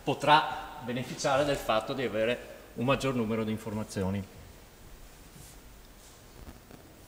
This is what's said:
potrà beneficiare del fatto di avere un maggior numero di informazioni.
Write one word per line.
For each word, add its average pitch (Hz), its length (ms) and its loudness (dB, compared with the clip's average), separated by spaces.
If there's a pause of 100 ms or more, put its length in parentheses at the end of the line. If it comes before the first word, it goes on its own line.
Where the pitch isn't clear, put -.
potrà - 800 4
beneficiare 131 640 2
del 143 120 2
fatto 110 360 2
di 131 100 -2
avere 110 500 0 (220)
un 120 100 -2
maggior 135 280 4
numero 113 300 2
di 107 80 0
informazioni. 104 720 -2 (2750)